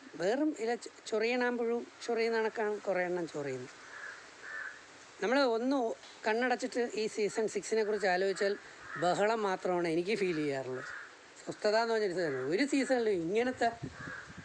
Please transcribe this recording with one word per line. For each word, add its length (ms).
വെറും 440
ഇല 160
ചൊ-, 320
ചൊറിയണാമ്പുഴു 760
ചൊറിയുന്ന 320
കണക്കാണ് 420
കുറേ 240
എണ്ണം 240
ചൊറിയുന്നത്. 580
നമ്മൾ 160
ഒന്ന് 560
കണ്ണടച്ചിട്ട് 680
ഈ 120
സീസൺ 420
സിക്സിനെ 360
കുറിച്ച് 220
ആലോചിച്ചാൽ 500
ബഹളം 460
മാത്രമാണ് 460
എനിക്ക് 300
ഫീൽ 180
ചെയ്യാറുള്ളത്. 480
സ്വസ്ഥത 320
എന്ന് 180
പറഞ്ഞൊരു 180
സാധനം 380
ഒരു 160
സീസണിലും 440
ഇങ്ങനത്തെ, 600